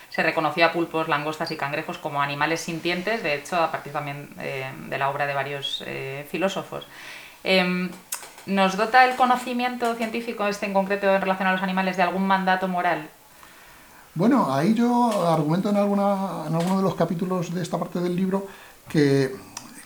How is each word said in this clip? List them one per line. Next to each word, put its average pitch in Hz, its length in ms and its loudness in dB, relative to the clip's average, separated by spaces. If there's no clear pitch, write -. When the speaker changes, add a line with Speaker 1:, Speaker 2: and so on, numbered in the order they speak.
Speaker 1:
se - 100 -2
reconoció 160 460 2
a 165 40 2
pulpos, 160 360 -2
langostas 156 420 -2
y 160 60 -6
cangrejos 151 420 -6
como 143 240 -4
animales 147 400 0
sintientes, 180 640 -4
de 156 100 -2
hecho, 143 220 -6
a 160 160 2
partir 143 200 -8
también, 143 380 -8
eh, 135 300 -6
de 135 120 -6
la 139 100 0
obra 143 160 -2
de 143 80 -4
varios, 139 540 -4
eh, 139 420 -8
filósofos. 160 560 -4
Em, 180 460 2
¿nos 190 320 2
dota 220 320 6
el 254 60 -2
conocimiento 247 800 0
científico 233 500 -4
este 202 220 -4
en 196 60 -4
concreto 196 420 2
en 190 60 2
relación 190 260 0
a 185 60 4
los 185 100 0
animales 185 340 0
de 185 60 4
algún 185 240 2
mandato 185 400 2
moral? 175 420 0
Speaker 2:
Bueno, 190 400 4
ahí 160 200 4
yo 233 560 4
argumento 160 400 2
en 202 80 2
alguna, 202 680 0
en 156 80 -2
alguno 175 240 2
de 190 60 2
los 185 120 2
capítulos 170 580 0
de 180 100 -4
esta - 160 -4
parte 175 220 -4
del 175 120 0
libro 190 320 0
que, 139 440 4